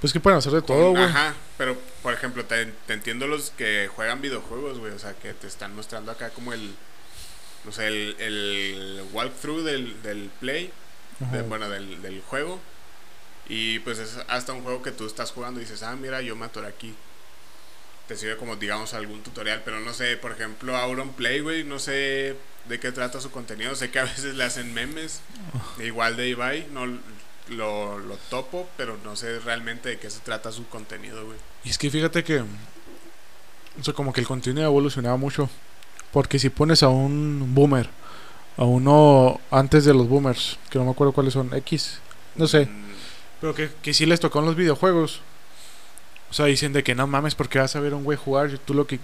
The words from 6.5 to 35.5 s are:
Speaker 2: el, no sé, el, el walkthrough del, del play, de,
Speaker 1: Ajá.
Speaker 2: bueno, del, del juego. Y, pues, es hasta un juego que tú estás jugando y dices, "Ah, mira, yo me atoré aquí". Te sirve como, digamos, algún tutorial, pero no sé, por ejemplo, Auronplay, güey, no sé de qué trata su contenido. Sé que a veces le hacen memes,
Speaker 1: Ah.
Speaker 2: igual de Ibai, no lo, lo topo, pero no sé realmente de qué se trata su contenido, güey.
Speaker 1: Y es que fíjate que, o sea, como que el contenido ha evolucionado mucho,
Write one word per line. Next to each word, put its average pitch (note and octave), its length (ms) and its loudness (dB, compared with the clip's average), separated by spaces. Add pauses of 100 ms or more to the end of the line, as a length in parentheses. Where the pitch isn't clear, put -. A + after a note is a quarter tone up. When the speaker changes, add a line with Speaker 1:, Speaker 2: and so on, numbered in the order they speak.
Speaker 2:
el, G#2+ 200 -8 (920)
no G#2+ 60 -10
sé, A2 140 -4
el, G#2+ 320 -2
el G2 840 -4 (100)
walkthrough C3 500 -4
del, B2+ 400 -4
del G#2 280 -8 (100)
play, D#3 320 -4 (480)
de, B2+ 180 -4
Speaker 1:
Ajá. A2+ 100 -2
Speaker 2:
bueno, G#2+ 200 -4
del, G2 320 -8
del F#2+ 220 -10
juego. D#3+ 360 -6 (880)
Y, A2+ 340 -2
pues, A2+ 180 -4
es A2 180 -8 (100)
hasta B2+ 280 -2
un B2 80 -8
juego B2+ 200 -6
que C3 80 -6
tú A2 160 -8
estás A2 240 -6
jugando B2 300 -8
y A2+ 40 -8
dices, G#2+ 180 -10
"Ah, A#2 180 -6
mira, C3 220 -6
yo A2+ 120 -6
me A2+ 120 -8
atoré A2 200 -8
aquí". G#2+ 280 -10 (1120)
Te A2 80 -8
sirve A2 220 -6
como, A2+ 180 -8
digamos, G#2 380 -4
algún G#2+ 280 -8
tutorial, A2 440 -4
pero A2 140 -6
no A#2 120 -8
sé, A#2+ 240 -2
por A#2+ 160 -8
ejemplo, A2 440 -6
Auronplay, B2+ 640 -2
güey, D#3+ 220 -4
no C#3+ 160 -8
sé C3+ 580 -2 (340)
de A#2+ 100 -6
qué B2 100 -4
trata B2+ 300 -4
su C3+ 100 -8
contenido. A#2 440 -8
Sé B2 160 -4
que - 80 -2
a C3 60 2
veces C3+ 320 -6
le B2+ 80 0
hacen B2 280 -4
memes, D3+ 480 -6 (340)
Speaker 1:
Ah. - 280 -8
Speaker 2:
igual A#2 340 0
de B2 120 -2
Ibai, B2+ 440 -2
no B2+ 140 -6 (600)
lo, G#2 500 -4
lo G2 180 -8 (140)
topo, C3+ 360 -6 (120)
pero A#2 260 -6
no G#2+ 100 -10
sé A#2 260 -4
realmente A#2 500 -4
de A2+ 80 -6
qué A2 100 -8
se G#2+ 120 -8
trata A2+ 300 -6
su A2 180 -8
contenido, G#2+ 580 -10
güey. A2 100 -12 (280)
Speaker 1:
Y B2+ 60 -8
es - 60 0
que D3 140 0
fíjate D#3+ 340 2
que, D3+ 160 2
o - 1400 -10
sea, D3 80 -2
como C#3 220 -2
que B2 80 0
el A#2 40 0
contenido C3 380 -2
ha D#3 60 4
evolucionado C3+ 480 4
mucho, C3+ 320 0 (640)